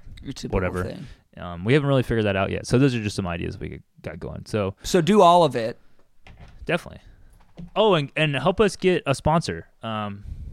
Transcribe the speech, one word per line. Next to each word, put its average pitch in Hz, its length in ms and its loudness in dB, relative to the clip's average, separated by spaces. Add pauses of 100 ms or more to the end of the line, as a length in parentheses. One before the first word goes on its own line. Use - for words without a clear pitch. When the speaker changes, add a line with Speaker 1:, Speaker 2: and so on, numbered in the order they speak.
(200)
Speaker 1:
Your 123 120 -12
typical - 240 -6
Speaker 2:
whatever. 90 280 -2
Speaker 1:
thing. - 220 -10 (300)
Speaker 2:
Um, 85 280 -12
we 117 100 4
haven't 143 140 2
really 135 140 2
figured 113 220 0
that 98 100 2
out 95 160 0
yet. 90 160 -6
So 123 140 4
those 139 160 4
are 113 40 -2
just 104 140 -4
some 98 140 -4
ideas 87 320 -6
we 76 220 -12 (200)
got 82 160 -12
going. - 280 -12
So 98 360 -2
Speaker 1:
So - 180 2
do 196 220 6
all 175 220 8
of 131 100 0
it. 120 240 -4 (840)
Speaker 2:
Definitely. - 360 -6 (760)
Oh, 202 200 4
and, 143 220 0
and 151 200 0
help 170 240 0
us 208 160 4
get 185 300 2
a 139 80 2
sponsor. 151 540 -2 (140)
Um, 104 420 -8 (280)